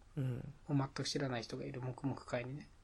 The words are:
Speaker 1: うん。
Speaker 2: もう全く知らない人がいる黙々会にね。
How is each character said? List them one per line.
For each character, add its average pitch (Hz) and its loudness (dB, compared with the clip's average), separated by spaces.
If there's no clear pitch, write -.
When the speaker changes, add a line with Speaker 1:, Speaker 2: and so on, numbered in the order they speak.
Speaker 1:
う 147 2
ん。 127 0
Speaker 2:
も 147 6
う - 8
全 135 6
く - -2
知 - 2
ら 139 4
な 120 2
い 107 0
人 131 -4
が 139 -4
い 139 -2
る 127 -4
黙 127 -2
々 120 0
会 123 0
に 131 -4
ね。 180 -8